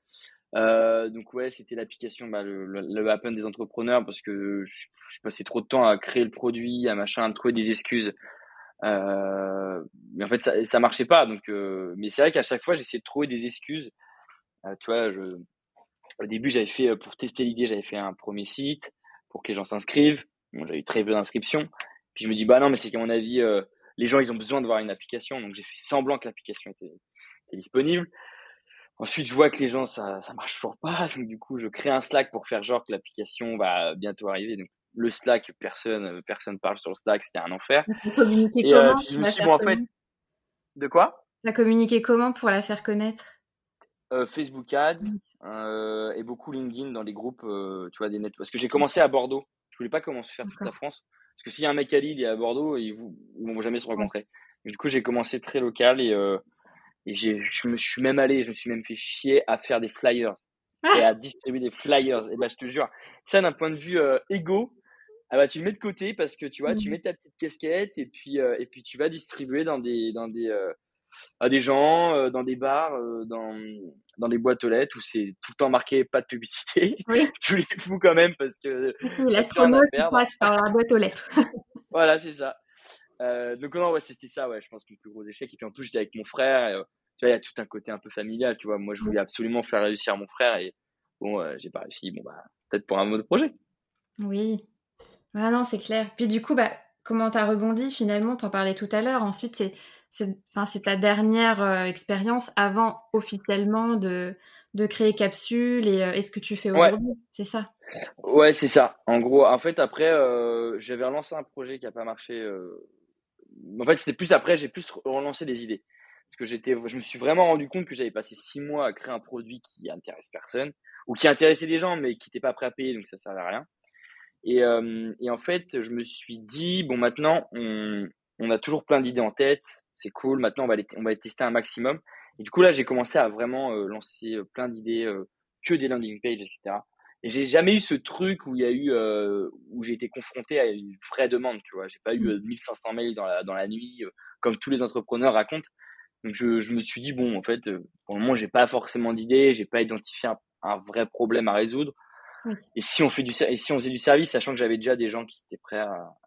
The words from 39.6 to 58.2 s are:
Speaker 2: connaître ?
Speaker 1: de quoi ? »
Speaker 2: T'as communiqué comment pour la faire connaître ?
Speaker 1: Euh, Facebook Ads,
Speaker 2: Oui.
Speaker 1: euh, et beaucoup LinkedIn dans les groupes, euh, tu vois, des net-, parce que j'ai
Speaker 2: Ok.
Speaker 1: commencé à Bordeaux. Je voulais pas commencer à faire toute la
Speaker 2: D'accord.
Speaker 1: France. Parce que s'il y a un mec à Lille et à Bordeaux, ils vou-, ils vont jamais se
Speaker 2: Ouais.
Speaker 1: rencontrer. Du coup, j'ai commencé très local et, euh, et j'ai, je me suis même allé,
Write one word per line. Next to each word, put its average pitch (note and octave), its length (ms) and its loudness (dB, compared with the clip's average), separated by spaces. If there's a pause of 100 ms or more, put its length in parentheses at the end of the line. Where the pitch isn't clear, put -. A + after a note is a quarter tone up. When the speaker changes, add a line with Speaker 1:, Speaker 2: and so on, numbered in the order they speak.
Speaker 2:
connaître ? A#3+ 160 -4 (840)
Speaker 1:
de C#3 120 -6
quoi ? » F#3 380 4 (200)
Speaker 2:
T'as A3+ 80 0
communiqué A3+ 480 4
comment A#3+ 320 2
pour A#3+ 160 0
la G3 120 2
faire G#3 220 -6
connaître ? G#3+ 540 -4 (720)
Speaker 1:
Euh, B2+ 140 0
Facebook C3 480 -8
Ads, D3+ 300 2
Speaker 2:
Oui. G#3 180 -6 (220)
Speaker 1:
euh, A2 720 -6
et A#2 100 -8
beaucoup A#2+ 280 -12
LinkedIn C3 400 -8
dans A2+ 120 -8
les G#2 100 -10
groupes, A#2+ 300 -10
euh, F#2+ 480 -8
tu - 80 -20
vois, G#2+ 100 -4
des G#2 80 -6
net-, G#2 200 -8
parce - 120 -12
que - 80 -10
j'ai A#2 80 -4
Speaker 2:
Ok. A#2 60 -6
Speaker 1:
commencé C#3+ 280 2
à D#3 80 8
Bordeaux. C3 380 -2 (240)
Je - 80 -20
voulais A#2+ 120 -8
pas D#3 120 -2
commencer C3 300 -10
à - 60 -20
faire A#2+ 100 -10
toute - 140 -18
la G3+ 40 -8
Speaker 2:
D'accord. A2+ 120 -10
Speaker 1:
France. - 280 -12 (300)
Parce - 80 -20
que A2+ 80 -14
s'il D3 120 -6
y - 40 0
a - 20 2
un C#3+ 60 0
mec D3 180 0
à C#3+ 60 6
Lille D3 200 -2
et B2+ 60 -2
à A2 100 0
Bordeaux, B2+ 420 -2
ils A2 160 -6
vou-, A2+ 220 -16 (240)
ils A2+ 60 -10
vont A2 160 -6
jamais A#2 180 -2
se A#2 80 -8
Speaker 2:
Ouais. A2+ 80 -4
Speaker 1:
rencontrer. G#2 320 -6 (380)
Du G#2 120 -12
coup, - 120 -6
j'ai C3 140 0
commencé A#2+ 360 -2
très - 200 -6
local B2 420 4
et, A#2+ 100 2
euh, G2 260 2 (680)
et G#2+ 80 -8
j'ai, G#2+ 360 -2
je - 200 -4
me A#2 80 -2
suis - 240 -4
même C3+ 180 4
allé, C3+ 240 4